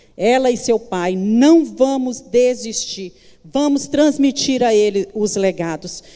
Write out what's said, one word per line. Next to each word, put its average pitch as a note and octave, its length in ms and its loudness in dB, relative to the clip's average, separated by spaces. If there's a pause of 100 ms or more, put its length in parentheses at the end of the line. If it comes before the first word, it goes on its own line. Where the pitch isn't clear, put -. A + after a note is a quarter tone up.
(160)
Ela B3+ 340 2
e B3 60 2
seu A3+ 240 0
pai: F#3 380 -4
"Não B3 480 4
vamos B3+ 560 -2
desistir, G#3+ 880 -2 (320)
vamos C#4+ 440 -2
transmitir C#4 760 0
a A3+ 100 2
ele G#3 400 0
os G#3 220 -4
legados." F3 680 -4 (140)